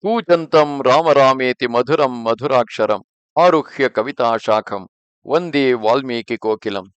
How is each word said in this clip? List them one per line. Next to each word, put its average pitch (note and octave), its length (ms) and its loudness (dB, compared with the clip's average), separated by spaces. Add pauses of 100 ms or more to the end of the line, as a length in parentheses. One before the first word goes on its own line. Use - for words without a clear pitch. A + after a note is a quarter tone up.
ಕೂಜಂತಂ E3 800 0
ರಾಮ D3 280 2
ರಾಮೇತಿ C3 560 2
ಮಧುರಂ B2 560 -2
ಮಧುರಾಕ್ಷರಂ A2+ 800 -2 (380)
ಆರುಹ್ಯ D#3 480 2
ಕವಿತಾ A#2 480 -2
ಶಾಖಂ G#2+ 500 -4 (400)
ವಂದೇ C#3+ 460 0
ವಾಲ್ಮೀಕಿ A#2 640 -2
ಕೋಕಿಲಂ. G#2 480 -4 (120)